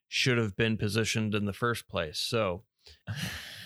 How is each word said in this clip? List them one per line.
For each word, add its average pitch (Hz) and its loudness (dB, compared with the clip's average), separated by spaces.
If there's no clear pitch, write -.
should 123 4
have 110 0
been 113 4
positioned 107 2
in 104 0
the 98 -2
first 120 -2
place. 82 -4
So, 101 0